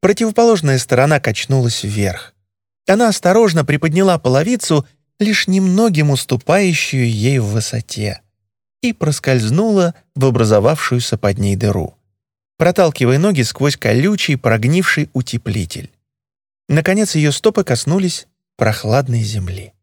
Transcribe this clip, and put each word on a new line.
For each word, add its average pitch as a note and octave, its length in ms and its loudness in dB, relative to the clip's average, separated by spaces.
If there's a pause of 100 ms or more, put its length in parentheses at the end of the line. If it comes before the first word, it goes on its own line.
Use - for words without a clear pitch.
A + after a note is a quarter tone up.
противоположная G#3 760 2
сторона C3+ 440 2
качнулась A#2+ 640 -2
вверх. G2+ 500 -6 (540)
Она A3 200 4
осторожно F#3+ 560 2
приподняла D#3+ 540 0
половицу, D3+ 680 0 (340)
лишь G#3 280 0
немногим F#3+ 640 2
уступающую C#3 1000 0
ей A#2 300 0
в A2 60 -2
высоте, G#2+ 760 -6 (600)
и B3 100 -2
проскользнула D#3+ 1000 0 (220)
в C3 100 0
образовавшуюся A#2 920 0
под G2+ 200 -2
ней G2+ 180 -2
дыру, F#2+ 400 -2 (640)
проталкивая D#3 600 2
ноги F3 240 2
сквозь C#3 340 -2
колючий, C#3+ 600 0
прогнивший D3 760 0
утеплитель. A2+ 800 -6 (760)
Наконец F#3 480 0
ее D3+ 160 2
стопы G#3 320 0
коснулись E3+ 640 -2 (300)
прохладной A#2 640 0
земли. F#2+ 600 -8